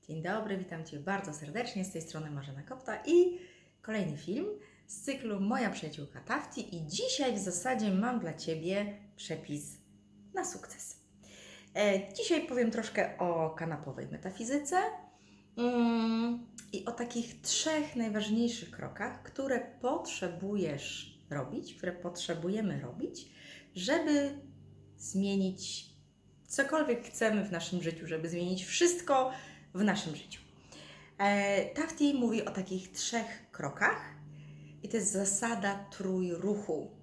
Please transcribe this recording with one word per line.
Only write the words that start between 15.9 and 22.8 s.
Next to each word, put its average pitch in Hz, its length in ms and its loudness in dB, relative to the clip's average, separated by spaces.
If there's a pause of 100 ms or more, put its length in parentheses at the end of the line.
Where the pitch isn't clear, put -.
i 190 120 -6
o 233 80 -4
takich - 480 -4
trzech 302 560 0
najważniejszych 220 720 2
krokach, 202 520 -6
które 269 380 0 (200)
potrzebujesz 190 1400 -2 (120)
robić, 143 440 -4
które 180 180 -2
potrzebujemy 175 880 -2